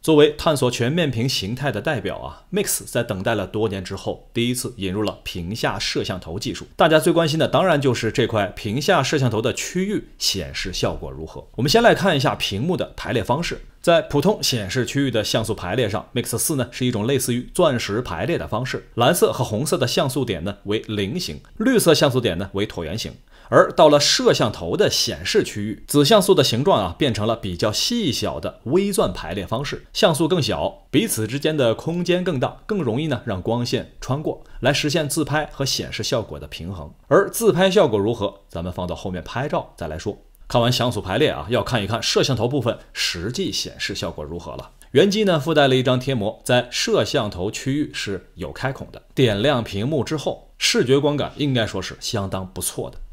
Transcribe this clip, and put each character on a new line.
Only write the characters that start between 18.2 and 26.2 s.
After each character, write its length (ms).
列 100
的 100
方 180
式， 300
蓝 200
色 180
和 100
红 220
色 140
的 80
像 220
素 140
点 220
呢 200
为 160
菱 380
形， 220
绿 220
色 160
像 160
素 100
点 160
呢 160
为 140
椭 180
圆 140
形。 160
而 220
到 180
了 100
摄 320
像 180
头 240
的 140
显 360
示 200
区 200
域， 220
子 160
像 180